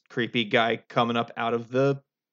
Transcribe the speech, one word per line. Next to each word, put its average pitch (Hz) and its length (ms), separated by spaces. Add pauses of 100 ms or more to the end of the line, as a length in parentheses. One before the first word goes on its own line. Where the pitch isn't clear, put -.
(100)
creepy 117 340
guy 113 460
coming 120 260
up - 220
out 117 160
of 117 160
the 135 320 (300)